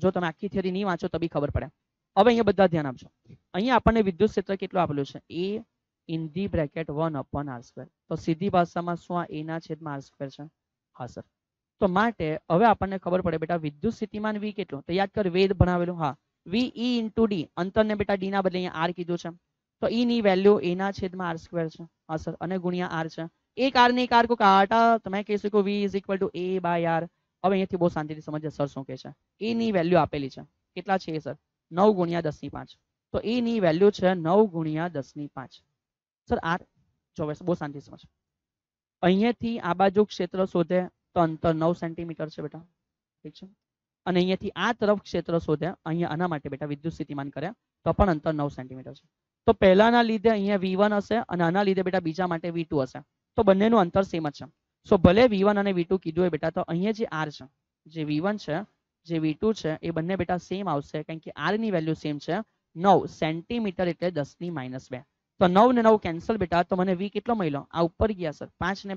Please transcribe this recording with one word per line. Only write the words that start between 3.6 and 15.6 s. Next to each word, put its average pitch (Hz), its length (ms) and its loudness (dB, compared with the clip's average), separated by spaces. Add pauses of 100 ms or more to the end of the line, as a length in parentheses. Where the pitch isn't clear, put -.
આપણને 226 280 4
વિદ્યુત 190 220 0
ક્ષેત્ર 196 320 -4
કેટલું 185 200 -2
આપેલું 143 280 -2
છે? - 80 -16 (260)
A - 20 -2 (680)
in 160 80 -6 (120)
the 185 100 -4 (100)
bracket 165 340 -4 (160)
one 160 180 -2
upon 143 360 -8
R 117 100 -16
square. - 220 -18 (180)
તો 165 160 -4
સીધી 170 300 -2
ભાષામાં 175 420 0
શું 175 240 -8
આ 170 60 -8 (120)
A 151 120 -8
ના 165 160 -8
છેદમાં 156 280 -10
આર 139 60 -8
સ્ક્વેર 135 360 -12
છે? 147 80 -16 (540)
હા 127 80 -10
સર. - 180 -16 (560)
તો 208 80 2
માટે 190 380 -2 (240)
હવે 175 140 4
આપણને 196 340 0
ખબર 180 240 -2
પડે 165 220 -4
બેટા, 170 220 -4
વિદ્યુત 151 280 -4
સ્થિતિમાન 214 440 -6
V 208 140 -6
કેટલું? 156 300 -10
તો - 100 -8
યાદ 196 220 0
કર, 202 140 -2
વેધ 190 320 2